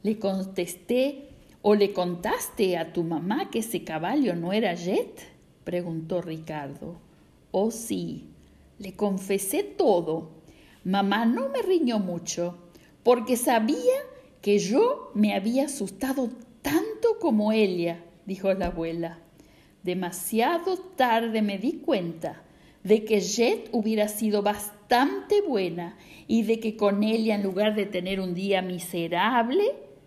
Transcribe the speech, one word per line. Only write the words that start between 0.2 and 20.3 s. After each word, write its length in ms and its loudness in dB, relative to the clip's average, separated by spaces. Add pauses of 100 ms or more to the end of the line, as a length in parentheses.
"¿O 140 6
le 180 4
contaste 840 -2
a 160 -4
tu 100 0
mamá 460 -2
que 100 -2
ese 240 -4
caballo 520 0
no 180 -4
era 220 0
Jet?", 460 -2 (420)
preguntó 580 -4
Ricardo. 800 -10 (520)
"Oh, 200 2
sí, 540 -6 (540)
le 140 -12
confesé 680 -2
todo. 680 2 (520)
Mamá 420 2
no 240 0
me 120 -2
riñó 380 2
mucho, 580 -6 (460)
porque 340 4
sabía 580 4 (460)
que 180 4
yo 540 2
me 200 2
había 320 0
asustado 640 -4 (320)
tanto 580 2
como 320 4
ella", 520 2 (220)
dijo 280 0
la 140 0
abuela. 520 -6 (640)
"Demasiado 920 -2